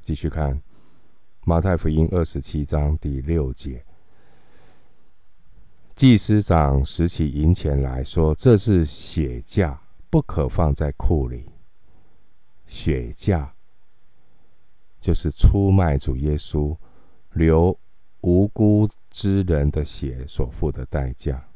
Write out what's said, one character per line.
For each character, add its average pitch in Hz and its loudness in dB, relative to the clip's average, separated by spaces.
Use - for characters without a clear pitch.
继 78 -4
续 78 -4
看 71 -2
马 82 4
太 90 2
福 82 -2
音 80 4
二 85 2
十 73 -6
七 73 -4
章 73 0
第 69 -4
六 73 0
节， 64 -10
祭 127 8
司 107 4
长 71 4
拾 82 0
起 80 -2
银 76 4
钱 71 0
来 65 -4
说 78 2
：“这 117 6
是 95 4
血 64 -4
价， 80 -2
不 156 4
可 71 -2
放 73 2
在 73 -2
库 69 2
里。” 60 -12
血 67 -2
价 78 -2
就 87 2
是 - 0
出 98 6
卖 87 4
主 64 -2
耶 73 0
稣、 76 -2
流 82 4
无 92 4
辜 107 4
之 98 0
人 73 2
的 76 -2
血 64 -8
所 - 0
付 - -2
的 65 -6
代 65 -4
价。 67 -6